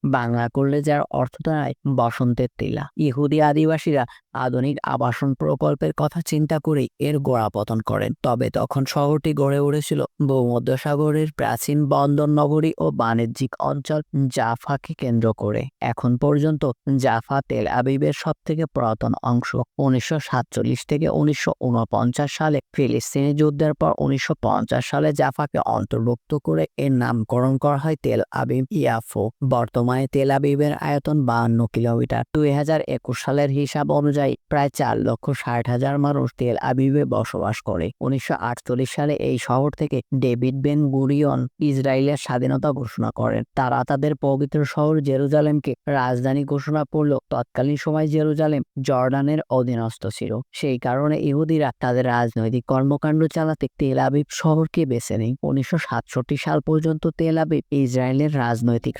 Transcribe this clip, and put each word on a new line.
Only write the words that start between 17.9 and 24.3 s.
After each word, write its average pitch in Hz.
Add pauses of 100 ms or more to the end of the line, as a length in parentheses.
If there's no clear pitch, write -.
সব - (100)
থেকে 160
পুরাতন 117 (100)
অংশ। 123 (280)
উনিশশো 135
সাতচল্লিশ -
থেকে 151
উনিশশো 151 (100)
ঊনপঞ্চাশ 120
সালে 151 (140)
ফিলিস্তিনি 139
যুদ্ধের 151
পর 156
উনিশশো 139